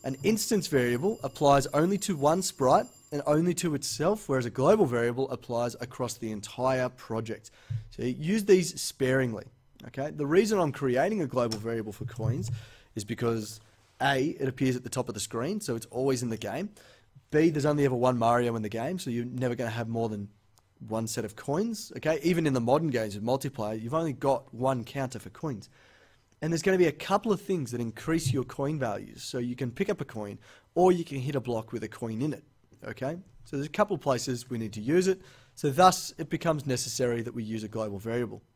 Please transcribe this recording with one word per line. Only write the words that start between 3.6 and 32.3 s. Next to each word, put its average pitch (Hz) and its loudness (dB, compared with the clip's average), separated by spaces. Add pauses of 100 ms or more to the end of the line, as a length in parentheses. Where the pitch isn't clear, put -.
itself, 175 -2
whereas 131 2
a 120 -2
global 170 4
variable 120 0
applies 120 -4
across 120 -6
the 110 -6
entire 127 0
project. 113 -8 (380)
So - -8
use 156 0
these 185 6
sparingly. 127 0 (420)
Okay, 143 -6
the 147 -4
reason 202 4
I'm 160 4
creating 143 0
a 143 -2
global 120 0
variable 110 -4
for - -10
coins 113 -2 (460)
is 104 -6
because 113 -2 (420)
A, 135 2 (100)
it 139 0
appears 131 2
at 127 -6
the 117 -8
top 127 -4
of 104 -8
the 104 -8
screen, 143 -4
so 117 -4
it's 113 -8
always 127 0
in 120 -4
the 110 -4
game. 117 -6 (600)
B, 160 6
there's 147 0
only 147 4
ever 127 2
one 123 4
Mario 120 4
in 110 -2
the 107 -4
game, 123 -4
so 139 -6
you're 120 -2
never 127 -2
gonna 117 -4
have 113 -4
more 113 0
than 104 -6 (500)
one 113 -4
set 110 -4
of 107 -10
coins. 214 -4
Okay, 156 0
even 170 2
in 139 4
the 123 2
modern 147 4
games 110 -2
with 104 -8
multiplayer, 117 -2
you've 117 -6
only 160 0
got 131 0
one 123 0
counter 127 -6
for - -14
coins. 131 -8 (720)
And 160 -2
there's 160 0
gonna 190 4
be 175 8
a 143 4
couple 208 0
of 185 2
things 151 -2
that 120 -4
increase 147 -2
your 131 0
coin 143 -4
values. 104 -6
So - -6
you 123 -4
can 123 -4
pick 196 -2
up 190 -2
a - -6
coin, 107 -10 (360)
or 180 6
you 170 2
can 139 -6
hit 143 -4
a 131 2
block 113 -4
with 110 -6
a 110 -8
coin 113 -6
in 147 -2